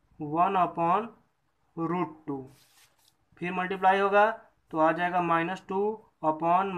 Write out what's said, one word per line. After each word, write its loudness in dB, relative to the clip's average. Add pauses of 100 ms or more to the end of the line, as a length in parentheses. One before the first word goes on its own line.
(200)
वन 0
upon 0 (720)
root -4 (120)
टू। -6 (1040)
फिर -6
मल्टीप्लाई 2
होगा 4 (420)
तो -4
आ 4
जाएगा 0
माइनस -2
टू -4 (460)
upon 0